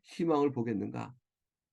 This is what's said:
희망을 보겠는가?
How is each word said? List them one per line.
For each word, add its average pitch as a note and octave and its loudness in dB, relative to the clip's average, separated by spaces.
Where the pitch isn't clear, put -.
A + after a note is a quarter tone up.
희망을 D3 2
보겠는가? A#2 -4